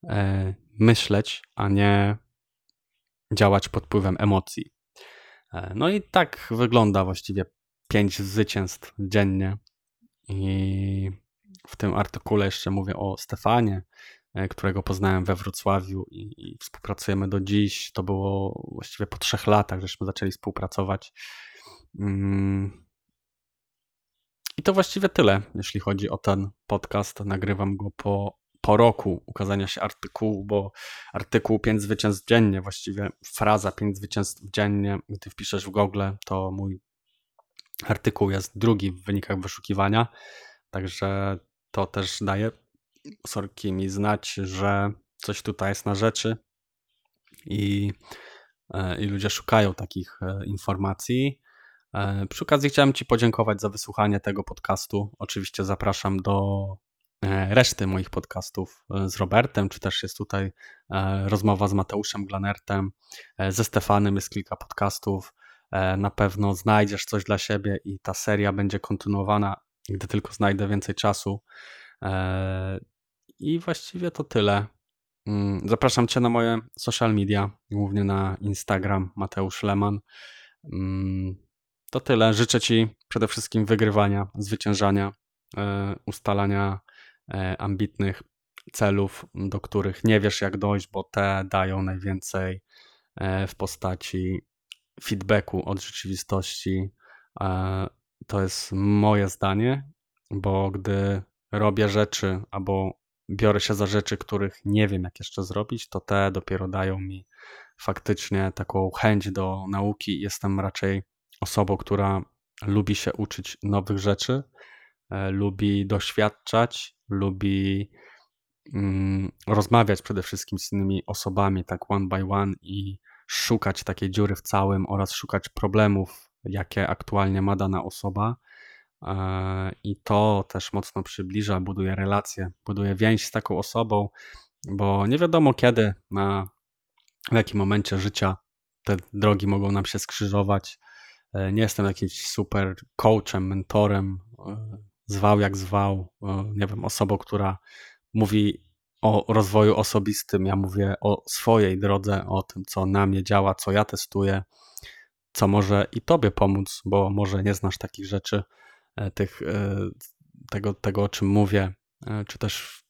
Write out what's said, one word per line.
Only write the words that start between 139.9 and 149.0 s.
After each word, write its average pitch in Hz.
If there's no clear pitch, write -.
skrzyżować. 101
E, 95
nie 110
jestem 104
jakimś -
super 98
coachem, 101
mentorem, 98
e, 107
zwał 104
jak 98
zwał, 98
e, 98
nie 101
wiem, 101
osobą, 101
która 98
mówi 104